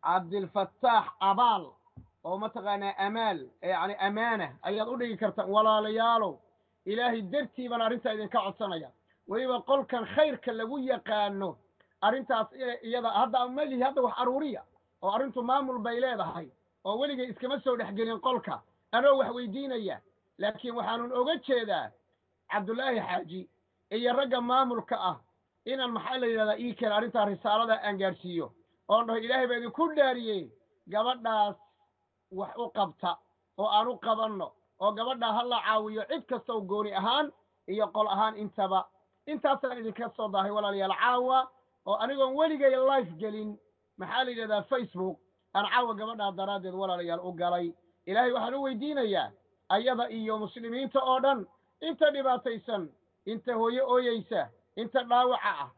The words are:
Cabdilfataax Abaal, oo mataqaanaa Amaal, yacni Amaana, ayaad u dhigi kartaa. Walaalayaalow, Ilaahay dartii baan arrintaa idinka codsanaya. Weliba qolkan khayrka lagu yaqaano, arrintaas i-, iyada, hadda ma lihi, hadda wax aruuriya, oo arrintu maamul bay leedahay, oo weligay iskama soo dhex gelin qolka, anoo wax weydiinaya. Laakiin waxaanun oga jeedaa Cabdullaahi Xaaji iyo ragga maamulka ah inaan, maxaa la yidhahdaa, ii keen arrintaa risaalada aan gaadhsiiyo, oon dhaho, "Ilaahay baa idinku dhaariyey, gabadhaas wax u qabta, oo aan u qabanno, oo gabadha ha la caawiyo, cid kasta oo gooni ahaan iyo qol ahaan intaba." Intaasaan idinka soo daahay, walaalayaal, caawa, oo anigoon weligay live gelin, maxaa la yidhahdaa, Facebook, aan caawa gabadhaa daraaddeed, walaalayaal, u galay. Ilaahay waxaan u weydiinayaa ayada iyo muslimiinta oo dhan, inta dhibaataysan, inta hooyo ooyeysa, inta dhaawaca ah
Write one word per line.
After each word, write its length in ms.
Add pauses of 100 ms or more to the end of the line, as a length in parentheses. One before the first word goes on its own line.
Cabdilfataax 1000 (140)
Abaal, 520 (520)
oo 140
mataqaanaa 600
Amaal, 420 (220)
yacni 360
Amaana, 500 (140)
ayaad 260
u 80
dhigi 200
kartaa. 300
Walaalayaalow, 920 (480)
Ilaahay 360
dartii 460
baan 140
arrintaa 320
idinka 260
codsanaya. 500 (380)
Weliba 380
qolkan 480
khayrka 380
lagu 260
yaqaano, 760 (460)
arrintaas 500
i-, 360
iyada, 220
hadda 380
ma 160
lihi, 180
hadda 200
wax 160
aruuriya, 440 (400)
oo 80
arrintu 320
maamul 360
bay 220
leedahay, 480 (360)
oo 140
weligay 320
iskama 300
soo 160
dhex 180
gelin 260
qolka, 420 (300)
anoo 260
wax 160
weydiinaya. 680 (380)
Laakiin 360
waxaanun 380
oga 240
jeedaa 540 (600)
Cabdullaahi 500
Xaaji 480 (420)
iyo 260
ragga 240
maamulka 600
ah 160 (500)
inaan, 260
maxaa 260
la 80
yidhahdaa, 320
ii 160
keen 180
arrintaa 320
risaalada 600
aan 140
gaadhsiiyo, 540 (360)
oon 180
dhaho, 120
"Ilaahay 280
baa 100
idinku 380
dhaariyey, 560 (380)
gabadhaas 680 (760)
wax 240
u 140
qabta, 460 (420)
oo 100
aan 200
u 100
qabanno, 540 (280)
oo 120
gabadha 400
ha 120
la 180
caawiyo, 460
cid 180
kasta 260
oo 80
gooni 340
ahaan 360 (380)
iyo 240
qol 160
ahaan 280
intaba." 520 (380)
Intaasaan 520
idinka 380
soo 120
daahay, 220
walaalayaal, 460
caawa, 520 (380)
oo 160
anigoon 320
weligay 420
live 440
gelin, 380 (400)
maxaa 260
la 60
yidhahdaa, 320
Facebook, 560 (360)
aan 160
caawa 240
gabadhaa 420
daraaddeed, 380
walaalayaal, 480
u 100
galay. 400 (340)
Ilaahay 260
waxaan 220
u 80
weydiinayaa 680 (380)
ayada 420
iyo 280
muslimiinta 640
oo 180
dhan, 260 (340)
inta 300
dhibaataysan, 800 (380)
inta 280
hooyo 340
ooyeysa, 600 (280)
inta 280
dhaawaca 460 (120)
ah 160